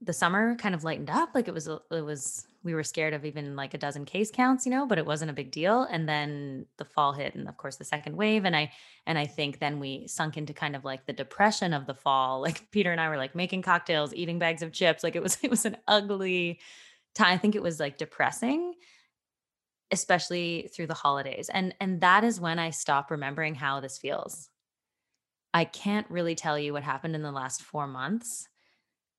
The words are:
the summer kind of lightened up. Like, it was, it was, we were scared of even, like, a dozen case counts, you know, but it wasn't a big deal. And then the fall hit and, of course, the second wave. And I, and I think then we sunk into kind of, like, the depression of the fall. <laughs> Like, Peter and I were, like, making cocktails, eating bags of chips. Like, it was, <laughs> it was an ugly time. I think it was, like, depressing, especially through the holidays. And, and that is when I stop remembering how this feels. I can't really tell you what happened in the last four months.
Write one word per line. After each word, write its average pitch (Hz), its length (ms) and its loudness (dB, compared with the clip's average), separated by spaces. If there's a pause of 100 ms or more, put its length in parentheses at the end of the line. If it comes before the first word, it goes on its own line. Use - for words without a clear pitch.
the 180 120 -2
summer 220 440 4
kind 208 180 -2
of 151 80 -4
lightened 156 260 -4
up. 285 260 2
Like, 254 120 2
it 175 80 -6
was, 160 140 -6
it 156 120 -6 (100)
was, 151 560 -6 (180)
we 170 100 -2
were 156 80 0
scared 156 320 -2
of 143 100 -6
even, 143 300 -6
like, 139 200 -6
a 151 40 -6
dozen 143 260 -4
case 202 280 -2
counts, 254 340 2
you 247 60 0
know, 269 120 0
but 226 140 2
it 151 80 0
wasn't 151 240 -2
a 143 40 -6
big 131 180 -8
deal. 208 320 4
And 160 240 -2
then 147 580 -4 (100)
the - 80 -10
fall 143 280 4
hit 139 240 -6
and, 147 120 -8
of - 80 -14
course, 135 200 -10
the - 80 -14
second 151 320 -6
wave. 214 280 4
And 175 120 4
I, 151 160 0 (340)
and 160 100 0
I 147 100 0
think 143 340 -4
then 147 180 -2
we 135 300 -8
sunk 156 280 -2
into 151 160 -6
kind 147 220 -4
of, 135 100 -10
like, 135 220 -8
the 147 60 -4
depression 185 600 2
of 139 140 -2
the 135 80 -6
fall. 131 460 2
<laughs> 139 60 0
Like, - 260 -4
Peter 190 180 4
and 170 100 0
I 160 80 2
were, 156 80 -2
like, 135 200 -4
making 180 260 -2
cocktails, 170 500 2
eating 170 280 -4
bags 165 220 2
of 165 100 -6
chips. 165 320 4
Like, 165 100 0
it 170 80 -2
was, - 160 0
<laughs> - 40 -20
it 269 80 0
was 233 140 2
an 208 120 -4 (100)
ugly 190 720 2 (560)
time. 185 180 8
I 185 60 4
think 208 160 4
it 208 80 -2
was, 165 160 -2
like, 143 180 -2
depressing, 247 800 0 (1160)
especially 175 840 0
through 165 140 -6
the 160 60 -4
holidays. 139 540 -2
And, 185 320 0
and 185 200 -2
that 202 240 8
is 220 160 2
when 170 180 0
I 165 120 0
stop 143 400 0
remembering 151 440 -4
how 139 260 -2
this 135 160 -10
feels. - 540 -8 (1040)
I 165 100 4
can't 208 460 -4
really 170 240 -2
tell 156 240 -2
you 147 140 -4
what 147 100 -4
happened 143 320 -4
in 156 80 -4
the 147 100 -6
last 139 300 -8
four 147 240 -6
months. 139 600 -6 (720)